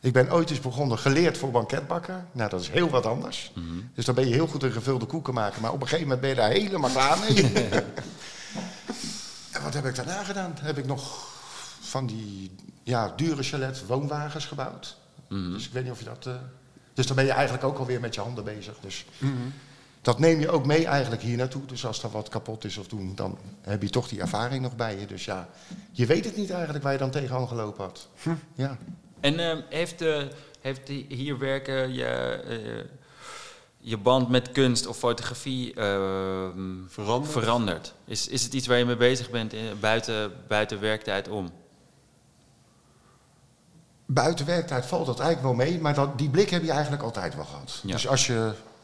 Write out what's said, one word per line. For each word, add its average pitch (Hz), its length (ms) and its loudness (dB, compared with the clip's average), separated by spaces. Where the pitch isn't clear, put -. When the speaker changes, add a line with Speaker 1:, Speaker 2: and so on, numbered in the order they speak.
Speaker 1:
Ik 127 120 2
ben 127 200 8
ooit 170 180 4
eens 135 100 -2
begonnen, 127 380 0
geleerd 151 400 4
voor 139 120 -2
banketbakker. 170 840 0
Nou, 110 180 0
dat 92 100 -2
is 87 80 -6
heel 175 220 2
wat 127 160 4
anders. - 480 -4
Speaker 2:
Mhm. 85 100 -8
Speaker 1:
Dus 120 100 -2
dan 127 100 4
ben 127 140 4
je 117 60 4
heel 156 120 4
goed 151 160 -4
in 131 100 2
gevulde 117 340 0
koeken 139 280 -4
maken. 107 280 0
Maar 117 100 0
op 143 80 -2
een 127 80 -4
gegeven 170 200 2
moment 127 120 2
ben 135 100 2
je 131 60 2
daar 110 140 6
helemaal 190 400 2
klaar 135 280 6
mee. 196 340 6
<laughs> - 0 -
En - 120 -6
wat 147 100 -4
heb 143 100 -2
ik 127 100 -2
daarna 160 300 -4
gedaan? 185 360 -4
Heb 143 180 -2
ik 135 80 -4
nog - 400 -6
van 135 260 -2
die, 101 440 -6
ja, 117 340 0
dure 143 260 0
chalet 131 440 -4
woonwagens 147 600 -2
gebouwd. - 500 -10
Speaker 2:
Mhm. 92 240 -4
Speaker 1:
Dus 107 140 -6
ik - 60 -12
weet 127 100 -4
niet 127 100 -6
of 113 60 -12
je 113 60 -14
dat, - 220 -12
eh, 127 80 -6
dus 127 120 4
dan 131 100 2
ben 135 80 6
je 135 60 4
eigenlijk 135 340 2
ook 135 140 0
alweer 127 220 -2
met 120 140 -4
je 107 60 -6
handen 123 240 -6
bezig. 104 360 -10
Dus - 240 -10
Speaker 3:
Mhm. 139 140 0
Speaker 1:
dat 123 160 4
neem 160 220 8
je 156 100 2
ook 139 160 4
mee 160 200 6
eigenlijk 120 360 2
hier 117 140 0
naartoe. 131 300 -2
Dus 127 200 -8
als 107 160 -4
er 113 80 -4
wat 107 180 -6
kapot 110 360 -6
is 101 120 -6
of 98 100 -10
doen, 95 280 -6
dan 95 240 -4
heb 101 220 -2
je 101 80 0
toch - 180 0
die 98 120 -6
ervaring 123 420 0
nog 123 140 -4
bij 110 220 -2
je. 101 80 -8
Dus 98 180 -10
ja, 92 240 -6
je 123 160 2
weet 147 180 6
het 226 120 -6
niet 202 140 -2
eigenlijk 151 340 -4
waar 139 80 2
je 135 60 2
dan 135 120 0
tegenaan 131 380 -2
gelopen 110 360 -4
had. - 240 -12
Speaker 3:
Hm. 165 80 0
Speaker 1:
Ja. 131 220 -2
Speaker 2:
En, 147 180 2
ehm, 160 180 -2
heeft, 170 320 -4
eh, 156 220 2
heeft 135 260 -6
die, 139 220 -8
hier 135 300 -4
werken 135 560 0
je, 127 100 -2
eh, 113 360 -6
je 113 160 -4
band 123 320 6
met 127 240 4
kunst 127 340 4
of 117 120 -6
fotografie, 123 760 -2
ehm, 95 840 0
Speaker 3:
Veranderd? 123 440 0
Speaker 2:
veranderd? 113 600 0
Is, - 240 -4
is 127 140 -2
het 117 120 -4
iets 127 120 -2
waar 123 120 6
je 123 60 6
mee 120 120 2
bezig 123 340 4
bent 113 220 -4
in, 110 280 -8
buiten, 107 520 2
buiten 107 320 2
werktijd 107 480 0
om? 95 220 -4
Speaker 1:
Buiten 143 400 4
werktijd 147 400 0
valt 170 200 0
dat 123 140 -2
eigenlijk 135 360 2
wel 123 100 4
mee, 170 140 0
maar 151 140 2
dat, 139 240 2
die 147 120 2
blik 196 200 4
heb 175 120 2
je 160 80 0
eigenlijk 143 320 0
altijd 98 320 -4
wel 73 100 -6
gehad. 71 380 -12
Speaker 2:
Ja. 95 100 -4
Speaker 1:
Dus 76 160 0
als 135 180 4
je 113 260 2